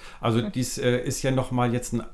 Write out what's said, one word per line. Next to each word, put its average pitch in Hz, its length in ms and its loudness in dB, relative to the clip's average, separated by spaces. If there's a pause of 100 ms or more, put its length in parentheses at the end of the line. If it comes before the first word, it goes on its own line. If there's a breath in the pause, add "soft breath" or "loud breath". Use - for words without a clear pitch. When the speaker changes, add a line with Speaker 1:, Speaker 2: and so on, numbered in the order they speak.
(220 loud breath)
Speaker 1:
Also 113 200 4
Speaker 2:
Mhm. 208 120 -2
Speaker 1:
dies, 127 240 -2
äh, 123 220 4
ist 127 240 -2
ja 135 80 2
noch 127 200 0
mal 123 220 2
jetzt 123 200 -2
ein, 117 100 0 (100)